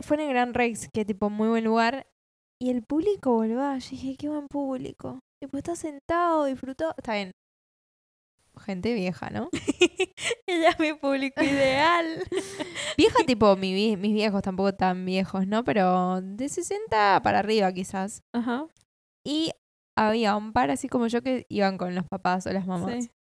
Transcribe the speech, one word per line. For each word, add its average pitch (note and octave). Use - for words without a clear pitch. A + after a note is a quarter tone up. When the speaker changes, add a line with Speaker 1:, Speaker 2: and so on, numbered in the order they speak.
Speaker 1:
fue D4
en D#4
el D4
Gran B3
Rex, A#3+
que G#3+
tipo, G#3
muy G#3+
buen A3+
lugar. A3+
Y B3
el B3
público, D#4+
boluda, A#3+
yo B3+
dije, C4
"Qué D4
buen D4
público". C4
Tipo, C#4
está E4+
sentado, D#4+
disfrutó. C4+
Está -
bien. G3
Gente G3+
vieja, F3+
¿no? C4
Speaker 2:
<laughs> -
Ella E4+
es E4+
mi D#4
público C#4
ideal. D#4
Speaker 1:
<laughs> -
Vieja, F4
tipo, G#3
mi F#3+
vie-, G#3
mis G#3
viejos, G#3
tampoco F#3+
tan F#3
viejos, F#3+
¿no? G#3+
Pero F#3
de G#3
sesenta C4+
para G#3
arriba, G3
quizás. F#3+
Speaker 2:
Ajá. A#3+
Speaker 1:
Y D#4
había G#3+
un G#3+
par C4+
así C4
como A#3+
yo A#3
que B3+
iban G3
con F3+
los F3+
papás F#3
o -
las F#3+
mamás. F#3+
Speaker 2:
Sí. -